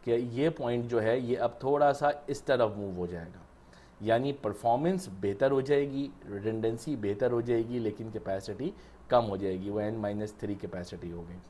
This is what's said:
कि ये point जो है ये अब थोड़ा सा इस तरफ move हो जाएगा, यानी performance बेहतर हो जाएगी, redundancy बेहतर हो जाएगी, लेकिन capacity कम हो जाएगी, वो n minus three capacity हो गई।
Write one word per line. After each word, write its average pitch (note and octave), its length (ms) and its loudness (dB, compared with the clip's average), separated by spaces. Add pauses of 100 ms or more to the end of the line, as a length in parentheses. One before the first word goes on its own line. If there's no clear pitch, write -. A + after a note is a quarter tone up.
कि A#2+ 80 2
ये A#2+ 380 2
point A#2+ 340 -2
जो A#2+ 160 2
है A2+ 200 2
ये B2 160 0
अब A#2 260 0
थोड़ा C#3+ 300 6
सा D3 360 0
इस C#3+ 180 -4
तरफ A#2+ 300 4
move G2 200 -6
हो F2+ 100 -2
जाएगा, E2+ 400 -10 (560)
यानी A#2+ 300 2
performance C#3 760 0 (120)
बेहतर G2+ 300 2
हो C3+ 120 4
जाएगी, C#3 480 2 (160)
redundancy A2 720 -2
बेहतर G#2 360 0
हो A#2 100 2
जाएगी, A#2 360 0
लेकिन A2 320 -4
capacity G#2 600 -4 (380)
कम A#2+ 140 6
हो G2+ 120 -2
जाएगी, F#2+ 340 -2
वो G#2 100 0
n G#2+ 140 0
minus G#2 460 -4
three G2+ 200 -4
capacity F2+ 500 -8
हो E2+ 120 -10
गई। F2 160 -14 (120)